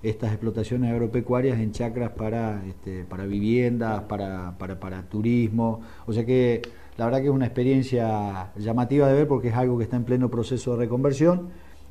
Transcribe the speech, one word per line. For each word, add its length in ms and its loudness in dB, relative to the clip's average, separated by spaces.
estas 300 -2
explotaciones 600 0
agropecuarias 680 0
en 140 0
chacras 380 -4
para, 560 -4
este, 360 -10
para 220 -8
viviendas, 800 2
para, 540 -6
para, 220 -10
para 240 -8
turismo. 760 0
O 60 -2
sea 120 0
que 380 2
la 80 0
verdad 140 2
que 60 -2
es 60 4
una 140 2
experiencia 1120 0
llamativa 500 2
de 60 6
ver 140 4
porque 220 0
es 60 0
algo 220 2
que 60 0
está 140 -2
en 80 0
pleno 240 2
proceso 420 -2
de 140 0
reconversión, 640 2